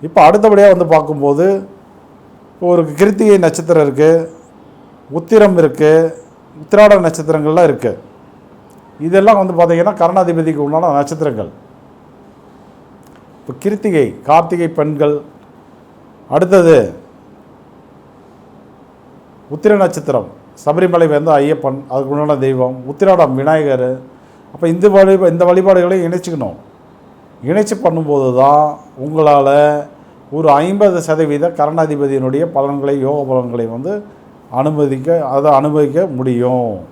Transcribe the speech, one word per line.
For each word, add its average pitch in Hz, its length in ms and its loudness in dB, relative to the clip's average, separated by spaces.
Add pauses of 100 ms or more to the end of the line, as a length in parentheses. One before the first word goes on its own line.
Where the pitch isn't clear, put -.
இப்ப 160 280 4
அடுத்தபடியா 208 380 4
வந்து 180 180 4
பார்க்கும்போது, 156 760 0 (880)
இப்போ - 140 -8
ஒரு 175 160 2
கிருத்திகை 196 560 2
நட்சத்திரம் 165 440 0
இருக்கு, 156 480 0 (760)
உத்திரம் 185 480 2
இருக்கு, 160 680 2 (400)
உத்திராட 202 360 6
நட்சத்திரங்கள்லாம் 160 640 0
இருக்கு. 120 340 -2 (1000)
இதெல்லாம் 190 460 2
வந்து 185 80 -6
பார்த்தீங்கன்னா 170 400 2
கரணாதிபதிக்கு 170 640 0
உண்டான 151 360 -2
நட்சத்திரங்கள். 143 580 -4 (1900)
இப்ப 135 300 -10
கிருத்திகை, 185 520 -4
கார்த்திகை 165 460 0
பெண்கள், 147 540 -4 (1080)
அடுத்தது 165 760 2 (2500)
உத்திர 208 200 0
நட்சத்திரம், 151 500 -2 (400)
சபரிமலை 170 440 0
வந்து 151 220 0
ஐயப்பன், 143 560 -2
அதுக்கு 131 220 -6
உண்டான 147 260 -2
தெய்வம், 131 400 -4 (120)
உத்திராடம் 165 460 0
விநாயகர். 135 680 -2 (540)
அப்ப 165 140 -6
இந்த 175 220 2
வழி-, 190 400 4
இந்த 170 160 0
வழிபாடுகளை 180 600 2
இணைச்சிக்கணும். 165 480 -6 (920)
இணைச்சு 208 260 -2 (120)
பண்ணும்போது 147 540 -2
தான் 147 400 2 (260)
உங்களால 147 800 2 (500)
ஒரு 156 180 -2
ஐம்பது 180 520 0
சதவீத 156 460 -2
கரணாதிபதியினுடைய 147 1000 -2
பலன்களை, 139 540 -4
யோக 139 240 -4
பலன்களை 123 420 -4
வந்து 143 380 -10 (480)
அனுமதிக்க, 147 720 -2
அதை 139 260 0
அனுபவிக்க 147 540 0
முடியும். 123 720 -4 (120)